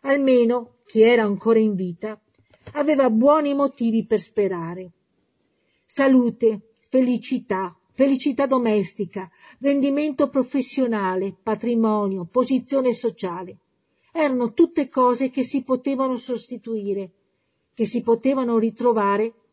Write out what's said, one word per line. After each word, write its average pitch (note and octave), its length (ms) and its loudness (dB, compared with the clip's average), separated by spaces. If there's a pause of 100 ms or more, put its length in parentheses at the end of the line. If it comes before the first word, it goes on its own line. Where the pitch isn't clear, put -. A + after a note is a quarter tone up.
Almeno B3+ 720 2 (100)
chi - 160 2
era A#3 220 6
ancora G#3+ 360 2
in G#3+ 140 2
vita F#3 460 -8 (540)
aveva C#4 360 2
buoni C#4+ 440 4
motivi A#3 520 -2
per G#3+ 140 0
sperare. F3+ 720 -6 (920)
Salute, A#3+ 880 2
felicità, A#3+ 1000 -2 (180)
felicità C4+ 520 2
domestica, G#3+ 840 -2 (300)
rendimento C#4+ 680 0
professionale, A3 1120 -2
patrimonio, G#3+ 880 -2
posizione B3+ 640 0
sociale. F#3 680 -6 (540)
Erano B3+ 420 -2
tutte E4+ 360 0
cose B3+ 400 0
che C4 140 -4
si C4 200 -2
potevano C4 520 -2
sostituire, G#3+ 960 -6 (640)
che A3+ 120 -2
si A#3 180 -2
potevano A#3 540 0
ritrovare A3 760 0 (200)